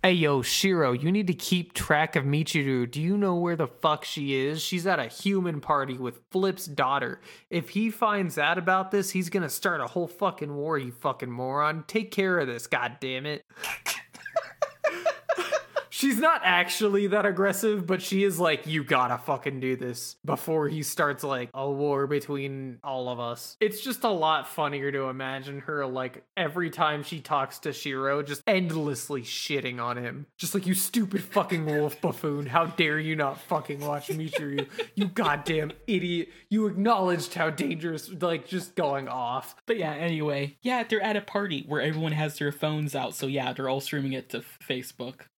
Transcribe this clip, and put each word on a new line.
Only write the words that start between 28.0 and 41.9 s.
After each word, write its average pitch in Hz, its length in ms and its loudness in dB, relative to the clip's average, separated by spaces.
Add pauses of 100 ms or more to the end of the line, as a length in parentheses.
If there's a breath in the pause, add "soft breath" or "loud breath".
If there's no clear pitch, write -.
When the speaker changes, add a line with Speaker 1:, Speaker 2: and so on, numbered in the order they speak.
Speaker 1:
just 143 240 -6
endlessly 156 720 0
shitting 127 580 -4
on 120 180 -2
him. 123 280 -6 (140)
Just 180 160 -4
like, 190 100 0
"You 185 80 2
stupid 196 500 0
fucking 180 440 0
wolf 151 340 0
buffoon. 147 460 -2
How 165 180 4
dare 160 340 2
you 156 160 -2
not 139 240 0
fucking 147 460 -4
watch 147 220 -4
Michiru? 147 600 -4 (280 loud breath)
You 202 120 2
goddamn 156 640 0 (140)
idiot. 175 440 0 (200 loud breath)
You 214 160 4
acknowledged 190 720 2
how 160 160 2
dangerous," 156 580 -4
like, 170 380 -2
just 185 280 -6
going 139 320 0
off. 123 480 -4 (120)
Speaker 2:
But 226 100 0
yeah, 160 160 -2
anyway. 147 720 -2
Yeah, 247 200 0
they're 220 200 2
at 214 140 0
a 202 40 0
party 202 460 -4
where 143 140 0
everyone 156 320 0